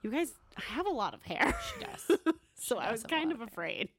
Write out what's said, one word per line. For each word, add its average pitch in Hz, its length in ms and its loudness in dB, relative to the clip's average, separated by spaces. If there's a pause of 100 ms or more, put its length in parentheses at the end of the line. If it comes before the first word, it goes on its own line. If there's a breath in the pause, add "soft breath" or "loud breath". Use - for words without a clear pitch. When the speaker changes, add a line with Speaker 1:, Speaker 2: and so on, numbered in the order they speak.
Speaker 1:
you 214 80 0
guys, 311 200 2 (240)
I - 40 -8 (140)
have 349 120 0
a 415 40 2
lot 214 240 0
of - 100 -16
hair. - 280 2 (220)
Speaker 2:
She - 100 -8
does. - 400 2
Speaker 1:
<laughs> 320 100 4 (200)
So - 220 -2
Speaker 2:
She 175 40 -2
Speaker 1:
I 120 40 0
Speaker 2:
does 208 80 2
Speaker 1:
was 226 100 -2
Speaker 2:
have - 80 -8
a 320 40 4
Speaker 1:
kind 320 160 2
Speaker 2:
lot 330 40 0
Speaker 1:
of 226 80 -6
Speaker 2:
of 226 60 -8
hair. - 40 -14
Speaker 1:
afraid. 170 360 -2 (100)